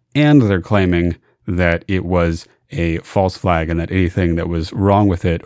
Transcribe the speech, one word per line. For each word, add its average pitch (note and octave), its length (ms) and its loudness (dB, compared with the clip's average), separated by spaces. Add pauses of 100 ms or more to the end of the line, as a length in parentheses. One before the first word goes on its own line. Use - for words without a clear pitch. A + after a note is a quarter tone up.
(140)
And D3 280 4
they're G2 180 2
claiming F2 560 0 (300)
that F2 420 0
it F#2 160 -2
was E2+ 420 -2 (240)
a E2+ 280 -2
false F#2+ 380 -2
flag E2 320 0
and E2+ 120 -2
that E2 100 -6
anything F2 460 0
that E2 120 -4
was E2 240 -4
wrong G2+ 360 2
with F2 160 -2
it E2+ 220 -2